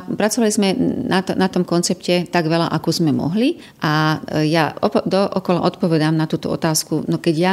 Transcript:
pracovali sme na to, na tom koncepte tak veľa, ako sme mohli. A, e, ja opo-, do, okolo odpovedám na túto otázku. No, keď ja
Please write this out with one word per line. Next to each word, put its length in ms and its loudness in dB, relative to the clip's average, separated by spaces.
pracovali 480 0
sme 140 2
na 220 0
to, 80 -2
na 160 0
tom 160 0
koncepte 640 0
tak 160 0
veľa, 240 0
ako 240 -2
sme 160 2
mohli. 480 0
A, 480 0
e, 240 0
ja 240 2
opo-, 240 0
do, 240 0
okolo 400 0
odpovedám 480 2
na 160 0
túto 240 -2
otázku. 560 -2
No, 80 0
keď 160 0
ja 180 2